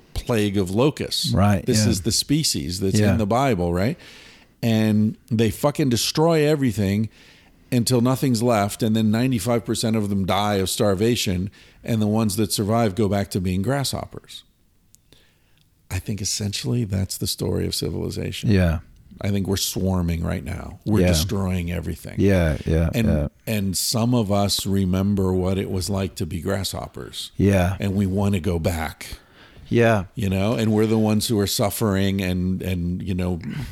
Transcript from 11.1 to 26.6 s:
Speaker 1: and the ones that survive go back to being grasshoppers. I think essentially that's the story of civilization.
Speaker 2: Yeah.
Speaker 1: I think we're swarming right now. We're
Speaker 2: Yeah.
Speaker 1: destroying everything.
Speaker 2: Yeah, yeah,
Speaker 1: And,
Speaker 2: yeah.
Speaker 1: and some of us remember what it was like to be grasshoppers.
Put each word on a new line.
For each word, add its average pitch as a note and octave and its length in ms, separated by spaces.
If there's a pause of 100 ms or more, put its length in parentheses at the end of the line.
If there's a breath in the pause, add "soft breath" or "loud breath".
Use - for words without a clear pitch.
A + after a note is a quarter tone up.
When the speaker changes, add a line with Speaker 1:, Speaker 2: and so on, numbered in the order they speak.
Speaker 1:
and A2+ 180
the G#2+ 40
ones G#2+ 300
that G#2+ 160
survive A2 440
go G#2+ 120
back G2 220
to G#2 100
being F#2 220
grasshoppers. - 800 (1500 soft breath)
I F2+ 80
think G2+ 220
essentially A#2 640
that's F#2+ 320
the G2+ 100
story F#2 400
of E2+ 80
civilization. F#2 760
Speaker 2:
Yeah. F2 300 (400)
Speaker 1:
I G2+ 100
think G2 160
we're G2 100
swarming F2+ 640
right E2+ 220
now. - 400
We're G#2 160
Speaker 2:
Yeah. F2+ 80
Speaker 1:
destroying F#2 640
everything. E2+ 460
Speaker 2:
Yeah, F2 480
yeah, D#2+ 260
Speaker 1:
And, - 140
Speaker 2:
yeah. D2+ 220 (180)
Speaker 1:
and G2 300
some A#2+ 380
of G#2+ 160
us G2+ 360
remember F#2+ 640
what F#2 240
it G2 140
was F#2 180
like G2 280
to F#2+ 100
be E2 140
grasshoppers. E2+ 960